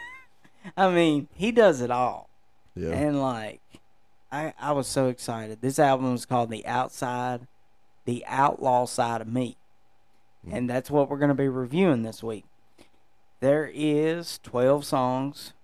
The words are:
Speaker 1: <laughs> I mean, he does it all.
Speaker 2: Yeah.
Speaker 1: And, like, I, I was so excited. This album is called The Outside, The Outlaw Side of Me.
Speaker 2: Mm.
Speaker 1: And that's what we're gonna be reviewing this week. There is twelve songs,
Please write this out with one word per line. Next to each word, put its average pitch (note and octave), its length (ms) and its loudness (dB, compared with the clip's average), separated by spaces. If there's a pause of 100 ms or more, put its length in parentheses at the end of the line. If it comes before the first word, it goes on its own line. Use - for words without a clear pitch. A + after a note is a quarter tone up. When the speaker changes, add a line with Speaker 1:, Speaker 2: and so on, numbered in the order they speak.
(340)
Speaker 1:
<laughs> - 440 -16
I F#3+ 140 4
mean, D#3+ 440 4
he G#3 160 0
does G3+ 300 6
it B2 100 -2
all. A#2+ 380 -2 (460)
Speaker 2:
Yeah. E2+ 160 -4
Speaker 1:
And, C#3+ 300 0
like, A#2 400 -4 (680)
I, D3+ 280 -6
I C#3 120 -2
was C#3 160 0
so C3 220 2
excited. A2+ 520 -8
This C3+ 180 -2
album C3 360 4
is A#2+ 100 -8
called A#2+ 240 0
The A2 160 -8
Outside, B2 840 -4 (580)
The A#2+ 220 -4
Outlaw B2+ 580 2
Side A#2 360 -2
of A2 60 -12
Me. A#2+ 280 -4 (920)
Speaker 2:
Mm. E2+ 60 -8
Speaker 1:
And B2 160 -2
that's B2+ 200 -4
what C#3 200 2
we're C#3+ 80 -4
gonna C#3+ 180 2
be C#3 140 0
reviewing C3 540 2
this A2+ 200 -10
week. A2 220 -8 (960)
There C#3+ 320 2
is D3+ 720 -2
twelve C3+ 420 2
songs, C3 680 -2 (100)